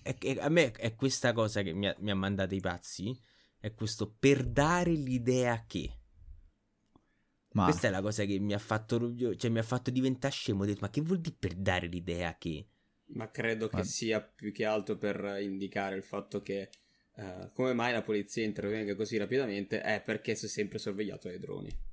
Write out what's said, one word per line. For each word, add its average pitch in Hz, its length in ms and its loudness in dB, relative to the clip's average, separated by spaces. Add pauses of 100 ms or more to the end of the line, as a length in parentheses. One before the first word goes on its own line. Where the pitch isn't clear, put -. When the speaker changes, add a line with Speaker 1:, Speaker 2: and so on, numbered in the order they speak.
Speaker 1:
è, - 140 -4
è, 131 220 0
a 143 100 0
me 156 220 8
è 110 240 -2
questa 131 380 2
cosa 107 300 2
che 90 100 -2
mi 98 160 0
ha, - 100 0
mi 101 140 -2
ha - 20 2
mandato 95 400 2
i 95 60 0
pazzi, 92 600 -6 (380)
è 107 160 -6
questo 107 420 -4
"per 135 280 8
dare 170 480 4
l'idea 127 760 2
che". - 320 -6 (1600)
Speaker 2:
Ma 101 100 4
Speaker 1:
Questa 90 240 4
è - 20 4
la 95 120 0
cosa 107 220 0
che 98 140 2
mi 101 140 0
ha 101 80 0
fatto 113 380 0
rovio-, 120 360 0
cioè 120 160 0
mi 113 80 2
ha 110 60 0
fatto 123 260 -2
diventare 131 420 0
scemo, 101 300 0
ho - 20 2
detto: 101 180 0
"Ma 101 80 -4
che 143 100 0
vuol 170 180 0
dire 165 180 -4
per 87 180 -4
dare 90 340 0
l'idea 87 500 -4
che?" 82 300 -6 (380)
Speaker 3:
Ma - 260 -8
credo 113 340 0
che - 120 -2
Speaker 2:
Ma 92 40 0
Speaker 3:
sia 110 380 0
più - 320 -10
che 113 120 -2
altro 107 320 0
per 101 440 -2
indicare 98 560 -4
il 95 80 -6
fatto 101 360 -6
che, 98 300 -6 (460)
eh, 92 360 -10
come 127 200 0
mai 120 200 2
la 110 100 0
polizia 107 420 -2
intervenga 104 500 -2
così 107 220 -2
rapidamente 104 640 0
è 104 200 0
perché 110 360 -2
si - 80 -6
è 104 40 -4
sempre 107 300 -2
sorvegliato 101 480 -6
dai 90 140 -8
droni. - 520 -6